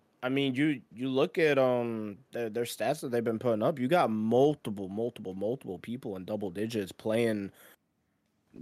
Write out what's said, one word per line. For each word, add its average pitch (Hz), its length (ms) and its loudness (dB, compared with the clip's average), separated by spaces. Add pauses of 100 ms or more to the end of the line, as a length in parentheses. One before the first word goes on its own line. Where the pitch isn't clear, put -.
(220)
I 127 80 -2
mean, 135 240 2
you, 139 280 0 (120)
you 127 160 -4
look 131 300 2
at, 147 180 6
um, 117 600 2 (140)
their, 117 180 -4
their 120 160 -2
stats 123 360 -2
that 147 80 -6
they've 120 140 0
been 113 160 0
putting 110 240 2
up. 147 160 0
You 127 80 0
got 147 240 4
multiple, 110 760 2
multiple, 104 460 -6
multiple 101 460 -4
people 117 360 -8
in 92 100 -10
double 104 260 -4
digits 104 400 -4
playing 110 600 0 (1120)